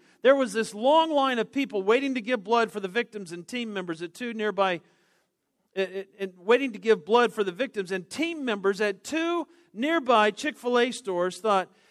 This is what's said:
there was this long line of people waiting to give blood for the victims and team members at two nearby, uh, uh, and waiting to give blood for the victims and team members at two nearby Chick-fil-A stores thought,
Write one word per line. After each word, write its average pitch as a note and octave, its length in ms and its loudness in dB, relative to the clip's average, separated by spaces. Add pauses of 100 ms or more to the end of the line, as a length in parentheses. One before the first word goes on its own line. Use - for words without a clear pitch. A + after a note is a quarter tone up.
(240)
there C4 120 8
was C4 160 0
this A3 220 -2
long D4 360 4
line C4+ 300 2
of - 140 -4
people C4 280 -2
waiting C4 340 2
to B3+ 60 -4
give A3 220 -4
blood A3+ 260 2
for G#3+ 120 -8
the F#3+ 80 -4
victims G3+ 420 -6
and F3 160 -12
team A#3+ 240 -8
members F3 300 -6
at E3+ 120 -10
two A#3+ 200 -8
nearby, G3 480 -2 (960)
uh, - 20 -6
uh, F#3+ 240 -4 (160)
and F#3+ 180 -8
waiting A#3 360 0
to G3+ 60 -12
give G3 260 2
blood A3+ 260 4
for G#3+ 140 -2
the F#3 80 -6
victims G3 400 -6
and F#3 160 -6
team E4 340 -6
members G3+ 380 0
at G3+ 240 -2
two E4 420 -2 (260)
nearby A#3+ 580 2
Chick-fil-A A#3+ 600 0
stores F3+ 480 -4
thought, G3 300 2 (220)